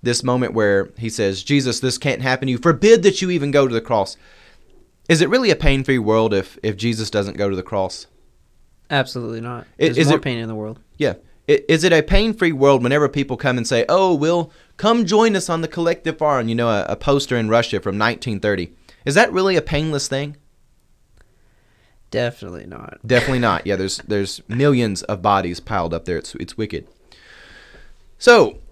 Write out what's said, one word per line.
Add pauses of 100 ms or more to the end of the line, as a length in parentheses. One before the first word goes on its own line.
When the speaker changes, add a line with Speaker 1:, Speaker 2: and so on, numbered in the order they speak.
Speaker 1:
this
moment
where
he
says,
"Jesus,
this
can't
happen.
You
forbid
that
you
even
go
to
the
cross." (920)
Is
it
really
a
pain-free
world
if,
if
Jesus
doesn't
go
to
the
cross? (840)
Speaker 2:
Absolutely
not. (120)
Speaker 1:
I-,
Speaker 2:
There's
Speaker 1:
is
Speaker 2:
more
Speaker 1:
it
Speaker 2:
pain
in
the
world. (160)
Speaker 1:
Yeah. (340)
I-,
is
it
a
pain-free
world
whenever
people
come
and
say,
"Oh,
we'll (240)
come
join
us
on
the
collective
barn"?
You
know,
a,
a
poster
in
Russia
from
nineteen
thirty. (320)
Is
that
really
a
painless
thing? (1800)
Speaker 2:
Definitely
not.
Speaker 1:
Definitely
not.
Yeah,
there's, (100)
there's
millions
of
bodies
piled
up
there.
It's,
it's
wicked. (1300)
So, (140)